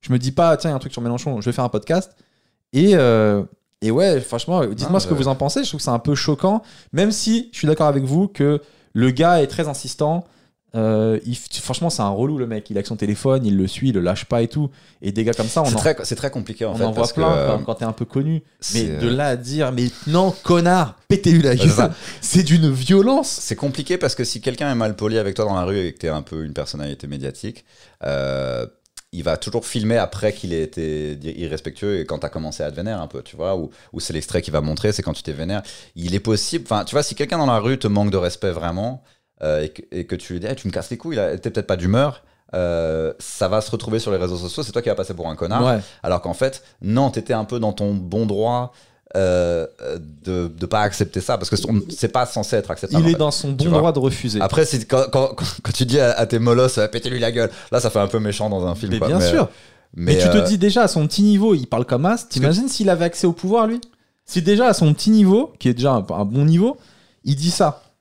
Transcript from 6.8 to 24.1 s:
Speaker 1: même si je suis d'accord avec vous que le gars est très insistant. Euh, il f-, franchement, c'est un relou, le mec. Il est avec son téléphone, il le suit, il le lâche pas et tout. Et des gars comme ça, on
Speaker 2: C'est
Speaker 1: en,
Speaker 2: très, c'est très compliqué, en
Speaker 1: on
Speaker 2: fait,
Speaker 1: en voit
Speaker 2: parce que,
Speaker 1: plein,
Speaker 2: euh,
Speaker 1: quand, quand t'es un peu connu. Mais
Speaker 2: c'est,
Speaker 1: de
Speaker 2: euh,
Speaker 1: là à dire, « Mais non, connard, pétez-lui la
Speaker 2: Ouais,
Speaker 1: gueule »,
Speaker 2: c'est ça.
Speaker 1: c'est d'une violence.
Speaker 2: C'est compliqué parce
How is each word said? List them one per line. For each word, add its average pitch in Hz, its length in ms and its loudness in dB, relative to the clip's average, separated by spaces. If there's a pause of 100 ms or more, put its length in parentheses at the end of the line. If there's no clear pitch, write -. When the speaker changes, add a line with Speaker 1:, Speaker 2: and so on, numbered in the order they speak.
Speaker 1:
même 196 200 2
si 226 400 0
je - 60 -16
suis - 80 -2
d'accord 151 200 4
avec 139 180 2
vous 165 240 2
que 147 320 0 (320)
le 123 180 4
gars 160 320 4
est 139 40 2
très 151 220 -4
insistant. 151 560 -4 (500)
Euh, 110 500 2
il 120 80 -6
f-, - 300 -10
franchement, 165 260 -4
c'est 135 140 -2
un 101 80 0
relou, 131 260 -2
le 123 100 -4
mec. 110 220 -8
Il 107 80 -8
est 98 40 0
avec 98 60 -6
son 113 100 -8
téléphone, 117 500 0
il 101 100 2
le 95 100 2
suit, - 220 -2
il 120 60 0
le 92 80 2
lâche 90 240 -2
pas 117 160 0
et 117 60 0
tout. 147 200 -2 (320)
Et 101 120 -6
des 110 120 -2
gars 113 80 0
comme 113 160 -2
ça, 160 140 0
on - 20 2
Speaker 2:
C'est 120 120 2
Speaker 1:
en, - 20 0
Speaker 2:
très, 147 240 0
c'est 113 120 -6
très - 160 -6
compliqué, 110 360 -6
en 104 60 -4
Speaker 1:
on - 20 -6
Speaker 2:
fait, 113 100 0
Speaker 1:
en 113 60 0
voit 110 60 -6
Speaker 2:
parce 117 180 0
que, 156 80 -2
Speaker 1:
plein, 160 100 2
Speaker 2:
euh, 139 240 0
Speaker 1:
quand, - 80 -6
quand 113 120 -4
t'es - 100 -6
un 113 60 -4
peu 120 120 -6
connu. 147 300 -2 (400)
Mais 113 60 2
Speaker 2:
c'est, 78 180 -2
Speaker 1:
de 120 100 0
Speaker 2:
euh, 123 80 0
Speaker 1:
là 143 120 0
à 127 80 0
dire, « 131 360 -2
Mais 123 140 0 (200)
non, 180 360 2
connard, 175 540 4 (120)
pétez-lui 175 320 6
la 139 120 4
Speaker 2:
Ouais, 123 40 4
Speaker 1:
gueule », 143 140 6
Speaker 2:
c'est - 40 4
ça. 120 160 4 (300)
Speaker 1:
c'est - 220 2
d'une 160 280 4
violence. 196 600 4
Speaker 2:
C'est - 260 -6
compliqué 143 400 -4
parce 180 180 -2